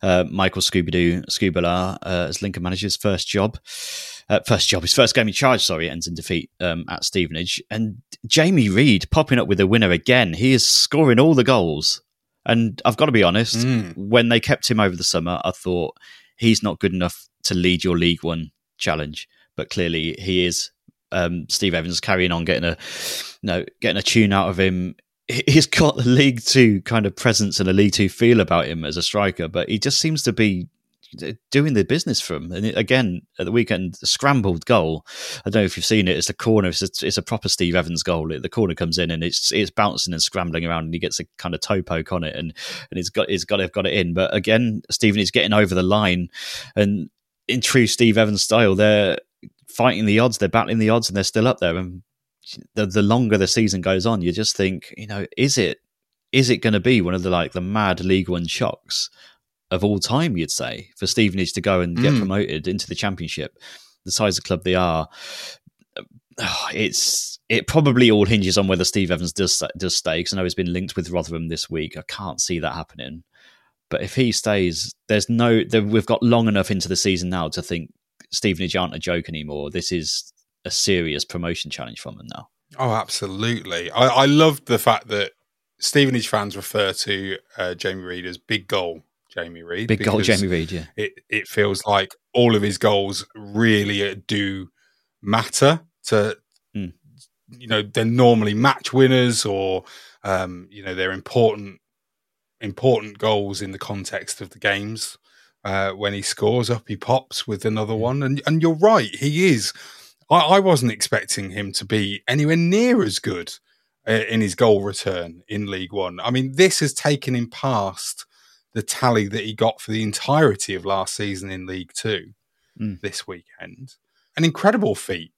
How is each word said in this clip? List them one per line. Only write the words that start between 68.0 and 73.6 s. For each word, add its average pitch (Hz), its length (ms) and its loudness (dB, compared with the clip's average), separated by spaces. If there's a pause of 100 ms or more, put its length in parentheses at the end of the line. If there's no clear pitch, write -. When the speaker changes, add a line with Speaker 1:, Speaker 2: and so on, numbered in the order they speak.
Speaker 1:
all 104 160 6
hinges 95 320 2
on 98 100 2
whether 92 160 2
Steve 95 280 0
Evans 85 220 -4
does, - 280 0 (160)
does 90 180 -4
stay, 85 280 -2
'cause - 100 -6
I 98 40 -4
know 92 60 -2
he's 90 120 -4
been 87 180 -2
linked 92 220 -6
with 85 160 -6
Rotherham 82 360 -4
this 80 220 -8
week. 80 280 -8
I 80 100 -14
can't - 340 -10
see 85 180 -4
that 76 140 -6
happening. 78 500 -14 (640)